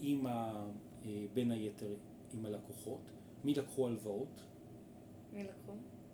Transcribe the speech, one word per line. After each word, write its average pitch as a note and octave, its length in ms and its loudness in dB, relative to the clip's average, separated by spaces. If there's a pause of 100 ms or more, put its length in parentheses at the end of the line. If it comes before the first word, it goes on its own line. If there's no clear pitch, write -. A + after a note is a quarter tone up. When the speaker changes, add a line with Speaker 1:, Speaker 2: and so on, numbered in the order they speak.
Speaker 1:
עם C#3 260 6
ה-, A2+ 420 2 (360)
אה, G#2 280 0
בין A#2+ 180 6
היתר G#2+ 420 0 (400)
עם A2 120 -2
הלקוחות. G#2 560 -2 (420)
מי C#3+ 100 8
לקחו C3+ 340 4
הלוואות? G#2+ 540 0 (920)
Speaker 2:
מי G3+ 100 -4
לקחו? - 280 -8 (420)